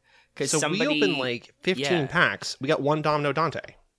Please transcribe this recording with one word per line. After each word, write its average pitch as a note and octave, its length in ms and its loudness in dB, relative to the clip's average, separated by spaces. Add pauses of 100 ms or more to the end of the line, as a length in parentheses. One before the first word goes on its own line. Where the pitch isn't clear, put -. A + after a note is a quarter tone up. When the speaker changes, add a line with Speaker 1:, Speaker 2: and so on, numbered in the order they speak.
(340)
Speaker 1:
'Cause C#3 160 -2
Speaker 2:
So D#3+ 80 2
Speaker 1:
somebody F3 300 0
Speaker 2:
we D4+ 80 2
opened, D3+ 220 2
like, B2 420 -4
fifteen E3 400 0
Speaker 1:
Yeah. C3+ 80 -2
Speaker 2:
packs. C3+ 520 0
We C3 60 -6
got D3+ 160 2
one D3+ 200 0
Dom, D3+ 200 0
no C#3+ 100 0
Dante. D#3+ 280 -2 (380)